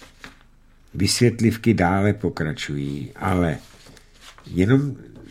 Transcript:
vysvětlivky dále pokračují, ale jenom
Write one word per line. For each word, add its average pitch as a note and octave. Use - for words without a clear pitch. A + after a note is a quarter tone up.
vysvětlivky A2+
dále G2
pokračují, C#2+
ale F2
jenom B2+